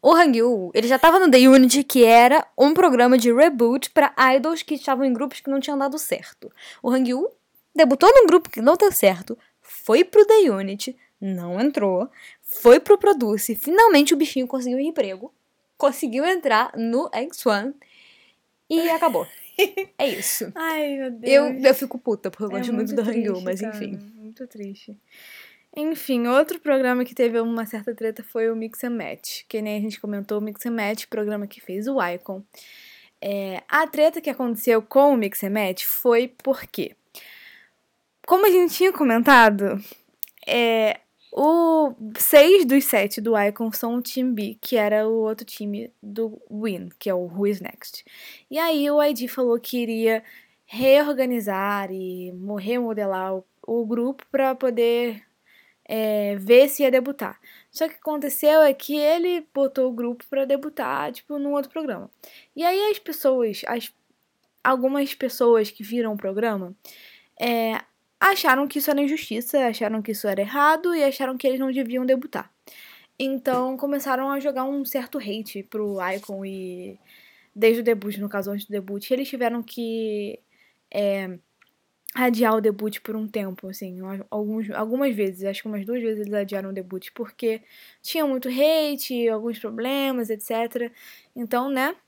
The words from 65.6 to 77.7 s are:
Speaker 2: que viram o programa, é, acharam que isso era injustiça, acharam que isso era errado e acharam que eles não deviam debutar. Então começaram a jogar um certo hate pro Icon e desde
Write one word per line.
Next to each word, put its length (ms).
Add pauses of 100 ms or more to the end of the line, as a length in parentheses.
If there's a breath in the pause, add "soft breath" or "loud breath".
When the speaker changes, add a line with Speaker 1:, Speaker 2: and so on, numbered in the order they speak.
Speaker 2:
que 140
viram 300
o 40
programa, 560 (640 soft breath)
é, 400 (400)
acharam 480
que 120
isso 100
era 100
injustiça, 680
acharam 340
que 100
isso 160
era 140
errado 540
e 80
acharam 340
que 100
eles 120
não 120
deviam 320
debutar. 480 (680 soft breath)
Então 580
começaram 540
a 80
jogar 240
um 200
certo 360
hate 440
pro 340 (180)
Icon 280
e 560 (560 soft breath)
desde 260